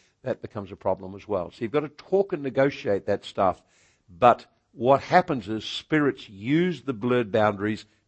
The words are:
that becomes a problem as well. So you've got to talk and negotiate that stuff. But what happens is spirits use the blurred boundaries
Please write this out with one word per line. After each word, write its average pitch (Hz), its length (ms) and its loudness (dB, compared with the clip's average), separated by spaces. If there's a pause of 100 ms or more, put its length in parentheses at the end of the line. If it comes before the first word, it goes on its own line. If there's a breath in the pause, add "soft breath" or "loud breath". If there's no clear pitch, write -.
(240 soft breath)
that 123 180 -6
becomes 98 300 -12
a 101 40 -16
problem 95 400 -6
as 98 120 -18
well. 87 240 -4
So - 100 -20
you've 113 100 -6
got 147 80 0
to 147 100 -4
talk 190 440 -2
and 147 100 -6
negotiate 135 640 0
that 101 180 -2
stuff. 95 360 -2 (460 soft breath)
But 107 380 4 (260)
what 135 300 2
happens 143 480 0
is 110 160 -6
spirits - 640 -2
use 139 540 0
the 135 100 -6
blurred 120 380 0
boundaries 104 540 0 (220)